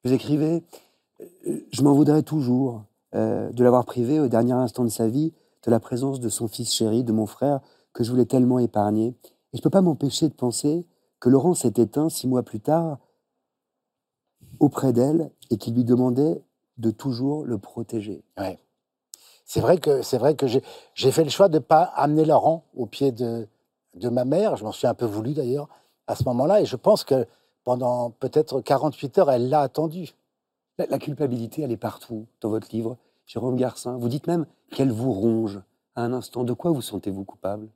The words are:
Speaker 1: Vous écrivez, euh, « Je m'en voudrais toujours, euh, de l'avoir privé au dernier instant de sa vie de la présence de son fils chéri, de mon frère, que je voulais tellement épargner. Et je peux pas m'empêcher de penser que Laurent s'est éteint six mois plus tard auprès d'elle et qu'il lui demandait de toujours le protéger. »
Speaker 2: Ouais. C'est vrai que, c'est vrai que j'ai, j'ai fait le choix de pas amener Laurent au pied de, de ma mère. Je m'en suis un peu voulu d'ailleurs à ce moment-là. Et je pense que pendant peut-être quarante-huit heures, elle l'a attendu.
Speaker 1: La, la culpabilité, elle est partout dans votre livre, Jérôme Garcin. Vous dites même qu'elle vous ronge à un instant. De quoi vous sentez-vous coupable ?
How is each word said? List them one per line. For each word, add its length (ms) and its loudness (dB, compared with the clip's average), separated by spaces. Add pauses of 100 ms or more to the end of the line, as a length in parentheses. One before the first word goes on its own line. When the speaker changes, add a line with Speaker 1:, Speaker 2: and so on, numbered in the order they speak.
Speaker 1:
Vous 80 2
écrivez, 520 0 (560)
euh, « 400 -10 (120)
Je 100 -2
m'en 100 6
voudrais 300 6
toujours, 640 -2 (300)
euh, 380 -2
de 120 2
l'avoir 200 6
privé 360 0
au 80 2
dernier 240 2
instant 320 -2
de 60 0
sa 180 -2
vie 240 -2 (320)
de 60 0
la 100 4
présence 400 -4
de 80 -4
son 200 -6
fils 240 -8
chéri, 320 0
de 80 -2
mon 140 0
frère, 340 -2 (320)
que 120 -4
je 60 -4
voulais 160 2
tellement 320 2
épargner. 560 0 (380)
Et 40 -12
je 60 -10
peux 80 2
pas 120 4
m'empêcher 460 0
de 60 -4
penser 520 -2 (340)
que 80 2
Laurent 260 6
s'est 240 0
éteint 300 2
six 200 -6
mois 160 0
plus 160 -10
tard 380 -2 (1600)
auprès 320 2
d'elle 400 0 (180)
et 60 2
qu'il 180 -6
lui 100 2
demandait 580 2 (340)
de 160 0
toujours 520 -4
le 140 -6
protéger. » 640 -10 (160)
Speaker 2:
Ouais. 220 -8 (840)
C'est 160 -2
vrai 180 6
que, 240 2
c'est 160 -2
vrai 180 4
que 100 0
j'ai, 160 2 (320)
j'ai 160 2
fait 140 2
le 60 -2
choix 180 6
de 100 2
pas 240 4
amener 420 2
Laurent 400 2 (120)
au 100 -6
pied 240 -2
de, 380 -6 (460)
de 160 -6
ma 140 0
mère. 320 0
Je 80 -12
m'en 80 -8
suis 140 -4
un 80 2
peu 120 -4
voulu 260 -4
d'ailleurs 360 -4 (380)
à 80 -6
ce 100 -4
moment-là. 360 2
Et 60 2
je 100 -6
pense 260 2
que 240 0 (380)
pendant 460 -2
peut-être 500 -2
quarante-huit 580 -2
heures, 120 4
elle 180 2
l'a 140 2
attendu. 520 -4 (640)
Speaker 1:
La, 80 -4
la 120 -4
culpabilité, 640 -4
elle 100 -4
est 60 -6
partout 480 -10 (160)
dans 80 -2
votre 220 -4
livre, 260 -6 (280)
Jérôme 300 -4
Garcin. 400 -4
Vous 120 -4
dites 180 -4
même 200 -2 (240)
qu'elle 220 0
vous 200 -2
ronge 500 0 (340)
à 60 -6
un 100 -4
instant. 320 -6
De 80 -4
quoi 180 -4
vous 120 -2
sentez-vous 420 -8
coupable ? 520 -10